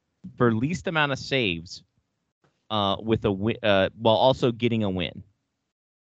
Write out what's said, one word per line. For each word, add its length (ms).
for 160
least 360
amount 240
of 80
saves, 640
uh, 320
with 200
a 100
wi-, 320
uh, 340
while 200
also 340
getting 320
a 80
win. 320